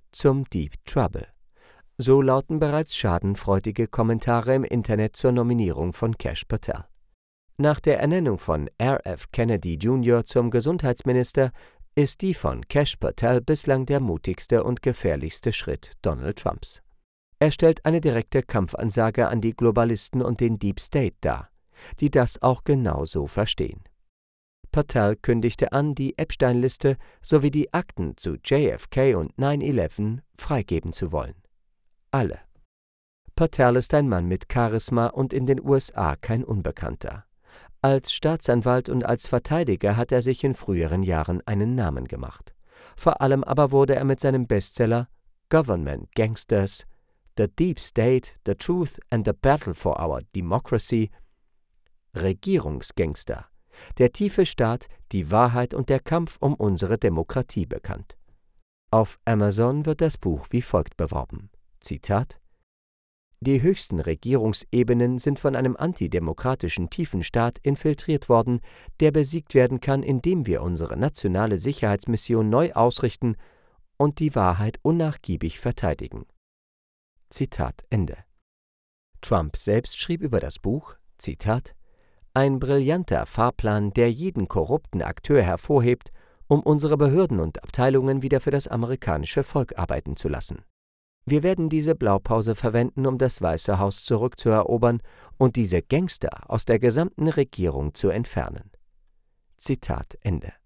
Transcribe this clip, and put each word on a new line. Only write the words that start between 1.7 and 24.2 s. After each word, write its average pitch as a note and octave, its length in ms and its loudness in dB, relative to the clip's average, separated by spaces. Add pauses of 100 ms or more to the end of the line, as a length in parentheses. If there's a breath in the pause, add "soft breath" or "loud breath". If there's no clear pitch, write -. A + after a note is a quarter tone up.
So C3+ 260 6
lauten C3+ 360 2
bereits D3+ 380 0
schadenfreudige G2 880 0
Kommentare A#2 720 0
im C3+ 80 0
Internet G#2+ 500 0
zur - 160 0
Nominierung A2+ 640 0
von A2+ 260 -4
Kash - 260 -6
Patel. - 420 -6 (720)
Nach D3 220 2
der D3 200 2
Ernennung D3 380 0
von D#2 300 -2 (100)
R C3 280 0
F - 240 -10
Kennedy G2 500 0
Junior A#2+ 440 2
zum A#2+ 260 0
Gesundheitsminister B2+ 1040 0 (420 soft breath)
ist - 280 0
die F#3+ 100 0
von - 340 -6
Kash C#3+ 300 0
Patel B2 460 0
bislang C3+ 420 0
der C3+ 160 0
mutigste G2+ 640 0
und B2 180 -2
gefährlichste D#2+ 680 -2
Schritt - 480 -6
Donald C#2+ 380 -4
Trumps. - 440 -6 (560)
Er D3+ 120 6
stellt D#3+ 340 4
eine E3 160 2
direkte C3 420 2
Kampfansage A2 840 0
an A2 140 -2
die A2+ 100 0
Globalisten A#2 680 2
und A#2+ 180 -2
den A2+ 180 2
Deep G2+ 220 -4
State - 400 -2
dar, - 300 -4 (500 loud breath)
die D3 100 2
das - 320 2
auch B2 220 2
genauso D#2+ 600 0
verstehen. - 580 -4 (880)